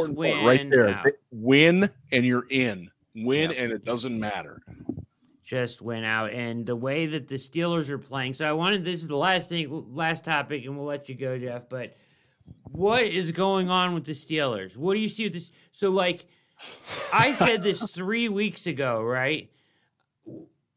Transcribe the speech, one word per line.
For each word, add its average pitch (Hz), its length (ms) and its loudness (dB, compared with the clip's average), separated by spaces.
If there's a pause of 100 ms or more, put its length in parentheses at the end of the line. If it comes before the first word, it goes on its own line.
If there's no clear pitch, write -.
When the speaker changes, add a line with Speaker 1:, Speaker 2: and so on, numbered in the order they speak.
Speaker 1:
important 147 180 -2
part 151 280 0
right 131 140 8
Speaker 2:
win 139 100 -6
Speaker 1:
there. 120 180 8
Speaker 2:
out. 95 160 0
Speaker 1:
They - 80 4 (180)
win 151 600 6 (200)
and 123 160 4
you're 123 240 2
in. 113 400 -2 (240)
Win 139 380 0
Speaker 2:
Yep. 127 80 -6
Speaker 1:
and 120 120 -2
it 101 120 -6
doesn't 120 340 -4
matter. 101 420 -6 (840)
Speaker 2:
Just 123 360 -4
win 113 220 -8
out. 110 300 -2
And 117 340 -6
the 120 80 -2
way 135 320 -2
that 151 220 -6
the 135 80 -8
Steelers 165 520 -2
are 139 100 -6
playing. 131 360 -6
So 156 140 -2
I 151 40 0
wanted, 180 300 0
this 170 200 -6
is 165 60 -8
the 147 80 -2
last 170 320 2
thing, 147 460 -6
last 165 300 -2
topic, 143 420 -2
and 139 100 -8
we'll 143 100 -8
let 147 220 -8
you 135 60 -12
go, 127 240 -6
Jeff. 123 300 -8
But 123 280 -10 (760)
what 208 320 4
is 175 260 0
going 185 400 2
on 180 240 2
with 165 100 -4
the 156 80 -8
Steelers? 123 640 -2
What 175 180 0
do 220 60 2
you 214 80 0
see 214 160 -4
with 196 100 -2
this? 170 180 -12 (180)
So, 196 200 0
like, 180 360 0 (840)
I 240 220 6
said 220 280 4
this 196 280 0
Speaker 1:
<laughs> - 40 -12
Speaker 2:
three 220 340 -2
weeks 202 380 -2
ago, 131 340 0
right? 127 480 0 (1300)